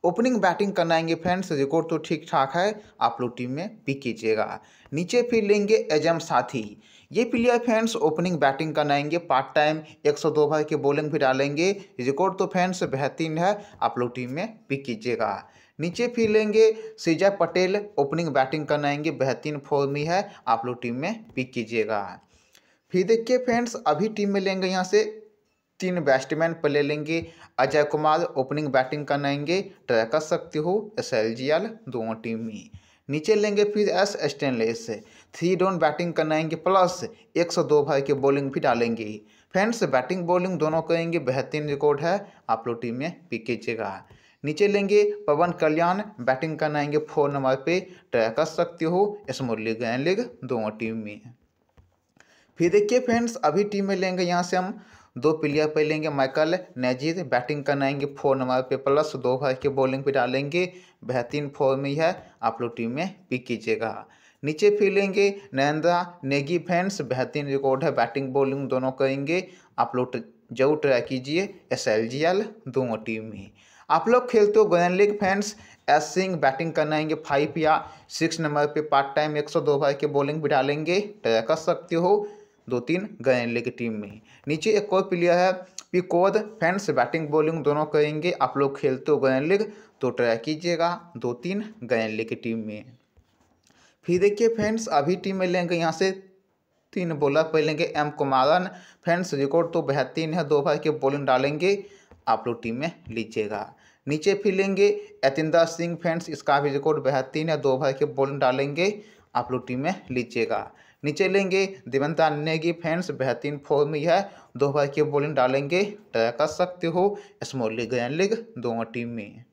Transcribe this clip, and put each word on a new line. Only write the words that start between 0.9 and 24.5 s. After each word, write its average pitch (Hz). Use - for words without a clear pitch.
आएंगे 165
फ्रेंड्स, 180
रिकॉर्ड 156
तो 165
ठीक 160
ठाक 151
है, 208
आप 117
लोग 120
टीम 123
में 165
पिक 135
कीजिएगा। 107
नीचे 175
फिर 233
लेंगे 208
एजम 156
साथी। 123
ये 196
प्लेयर 240
फ्रेंड्स 226
ओपनिंग 165
बैटिंग 147
करना 147
आएंगे, 147
पार्ट 135
टाइम 156
एक 147
सौ 160
दो 147
ओवर 151
की 151
बॉलिंग 143
भी 156
डालेंगे। 143
रिकॉर्ड 139
तो 196
फ्रेंड्स 185
बेहतरीन 143
है, 190
आप 113
लोग 120
टीम 123
में 180
पिक 135
कीजिएगा। 110
नीचे 175
फिर 233
लेंगे 214
सीजय 170
पटेल, 185
ओपनिंग 156
बैटिंग 139
करना 147
आएंगे, 147
बेहतरीन 135
फॉर्म 139
में 147
है, 185
आप 117
लोग 120
टीम 120
में 180
पिक 131
कीजिएगा। 107
फिर 185
देखिए 226
फ्रेंड्स 240
अभी 151
टीम 208
में 196
लेंगे 190